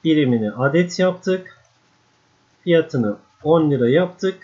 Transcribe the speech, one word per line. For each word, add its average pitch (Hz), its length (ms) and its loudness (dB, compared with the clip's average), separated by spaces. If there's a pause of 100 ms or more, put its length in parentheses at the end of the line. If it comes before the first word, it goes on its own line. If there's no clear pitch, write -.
Birimini 127 480 0
adet 143 480 -2
yaptık. 185 580 -4 (1040)
Fiyatını 156 540 0 (260)
on 156 280 2
lira 120 180 2
yaptık. 180 540 -2